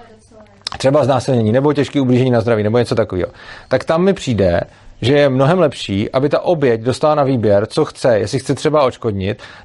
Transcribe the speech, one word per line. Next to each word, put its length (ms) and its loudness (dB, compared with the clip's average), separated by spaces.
Třeba 260 2
znásilnění, 480 0
nebo 220 2
těžký 260 -2
ublížení 320 2
na 100 2
zdraví, 220 0
nebo 140 0
něco 180 0
takového. 340 -2
Tak 160 0
tam 200 0
mi 100 2
přijde, 480 0
že 120 0
je 160 4
mnohem 300 2
lepší, 520 -2
aby 180 0
ta 100 0
oběť 420 0
dostala 340 0
na 80 0
výběr, 440 2
co 180 -2
chce, 340 0
jestli 200 -4
chce 160 -4
třeba 280 0
odškodnit, 580 -4